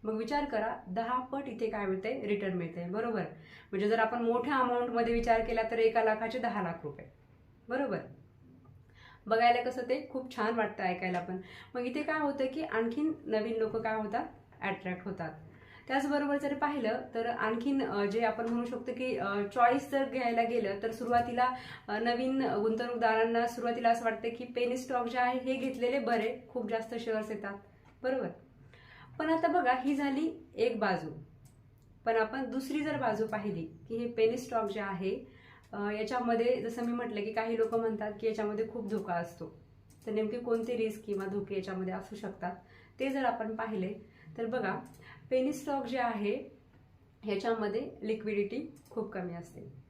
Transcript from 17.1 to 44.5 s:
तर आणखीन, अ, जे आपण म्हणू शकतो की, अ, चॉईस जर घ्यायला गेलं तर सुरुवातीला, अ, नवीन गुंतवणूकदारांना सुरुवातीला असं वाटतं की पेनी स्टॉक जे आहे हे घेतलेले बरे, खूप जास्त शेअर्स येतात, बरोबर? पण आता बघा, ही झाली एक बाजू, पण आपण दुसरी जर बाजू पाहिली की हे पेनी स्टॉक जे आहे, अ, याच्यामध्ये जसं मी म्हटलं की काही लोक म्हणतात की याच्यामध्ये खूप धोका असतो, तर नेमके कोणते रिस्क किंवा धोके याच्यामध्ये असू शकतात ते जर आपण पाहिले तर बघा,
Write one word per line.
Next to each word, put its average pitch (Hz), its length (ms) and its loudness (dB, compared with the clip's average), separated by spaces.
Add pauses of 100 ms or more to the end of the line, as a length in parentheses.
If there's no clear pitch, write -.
तर 233 120 0
आणखीन, 233 560 0
अ, 202 220 0
जे 208 200 2
आपण 226 240 2
म्हणू 240 160 0
शकतो 247 280 -4
की, 254 240 -2
अ, 202 260 0 (120)
चॉईस 254 360 6
जर 269 180 2
घ्यायला 233 340 2
गेलं 214 400 0
तर 226 80 0
सुरुवातीला, 240 580 2 (400)
अ, 214 100 -2
नवीन 254 440 2
गुंतवणूकदारांना 226 1040 4
सुरुवातीला 233 440 2
असं 233 140 4
वाटतं 226 240 0
की 233 160 -6
पेनी 240 320 0
स्टॉक 247 300 0
जे 240 120 -2
आहे 247 200 4
हे 254 160 0
घेतलेले 247 440 0
बरे, 226 400 2 (100)
खूप 220 220 -4
जास्त 226 300 -2
शेअर्स 220 300 -2
येतात, 202 240 -6 (480)
बरोबर? 254 260 0 (880)
पण 311 120 2
आता 320 180 4
बघा, 285 240 4
ही 262 240 2
झाली 285 580 0
एक 226 240 2
बाजू, 175 320 0 (920)
पण 226 120 4
आपण 226 340 0
दुसरी 277 300 -2
जर 294 160 0
बाजू 220 300 2
पाहिली 196 420 -4 (200)
की 226 80 -4
हे 240 160 -2
पेनी 233 260 4
स्टॉक 220 320 -2
जे 208 100 -4
आहे, 190 440 -2 (480)
अ, 202 180 -2
याच्यामध्ये 233 720 2
जसं 233 240 -4
मी 240 80 0
म्हटलं 233 280 -4
की 214 120 -4
काही 226 260 0
लोक 226 160 2
म्हणतात 214 460 0
की 220 60 0
याच्यामध्ये 214 420 0
खूप 208 200 -6
धोका 185 260 -2
असतो, 170 460 -6 (460)
तर 220 60 -4
नेमके 214 260 0
कोणते 233 380 0
रिस्क 220 300 -2
किंवा 196 200 -2
धोके 196 280 -4
याच्यामध्ये 185 400 -4
असू 190 220 -8
शकतात 185 400 -6 (440)
ते 269 100 0
जर 269 140 0
आपण 226 320 0
पाहिले 214 380 -2 (440)
तर 226 80 -2
बघा, 220 340 -2 (500)